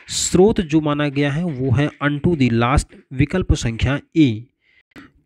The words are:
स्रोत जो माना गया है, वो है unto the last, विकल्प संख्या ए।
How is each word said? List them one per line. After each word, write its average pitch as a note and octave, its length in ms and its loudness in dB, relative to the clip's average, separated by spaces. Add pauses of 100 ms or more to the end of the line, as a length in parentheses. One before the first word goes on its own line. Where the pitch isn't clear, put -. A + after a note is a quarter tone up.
स्रोत G#3 520 2
जो D#3+ 200 0
माना D3 280 -2
गया C#3+ 240 0
है, E3 120 -4
वो C3+ 260 -4
है C#3+ 200 2 (140)
unto D3 320 0
the B2 160 2
last, A#2+ 340 2 (260)
विकल्प D3 420 0
संख्या A#2+ 460 -4 (160)
ए। B2 280 2 (800)